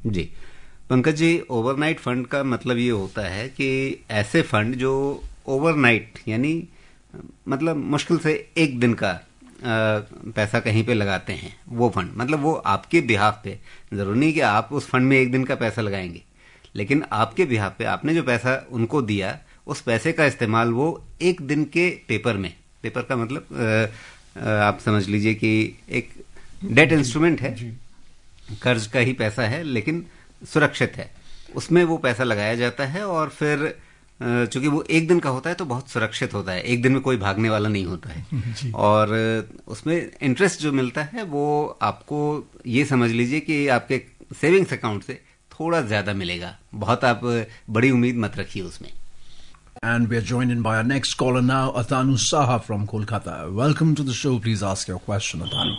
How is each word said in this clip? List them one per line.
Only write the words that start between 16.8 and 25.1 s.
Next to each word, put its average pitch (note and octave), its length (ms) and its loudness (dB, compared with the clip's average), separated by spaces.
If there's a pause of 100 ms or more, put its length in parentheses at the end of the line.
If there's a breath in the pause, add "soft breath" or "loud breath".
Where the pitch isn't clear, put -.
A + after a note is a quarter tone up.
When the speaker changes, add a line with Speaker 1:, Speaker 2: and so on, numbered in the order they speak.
Speaker 1:
आपके A2+ 340 0
बिहाफ G#2+ 340 0
पे A2+ 60 -4
आपने B2 280 -2
जो E3 100 0
पैसा B2 480 0
उनको B2 300 0
दिया, G#2 380 -2 (280 soft breath)
उस - 140 -8
पैसे A#2 300 0
का D#3+ 140 2
इस्तेमाल A#2 460 2
वो C#3 340 -2 (160)
एक E3+ 200 2
दिन D3 220 0
के E3+ 260 0 (180)
paper A2 260 0
में, F#2+ 200 -4 (300)
paper A#2 180 -4
का B2+ 140 -2
मतलब, A#2+ 360 -4
अ, A2 420 2 (460 loud breath)
अ, - 80 -4
आप G#2 320 2
समझ G#2 280 2
लीजिए G#2 260 2